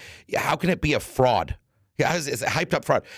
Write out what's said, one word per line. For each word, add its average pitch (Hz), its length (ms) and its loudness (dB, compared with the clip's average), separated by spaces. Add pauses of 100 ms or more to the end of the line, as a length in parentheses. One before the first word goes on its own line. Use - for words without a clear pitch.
(360)
how - 200 0
can 170 140 0
it 175 120 0
be 151 120 2
a 113 60 0
fraud? 117 580 2 (400)
Yeah, 143 180 2
it's, 156 120 -4
it's 117 160 -4
a 135 40 -2
hyped 170 280 0
up - 100 -4
fraud. 135 200 2 (120)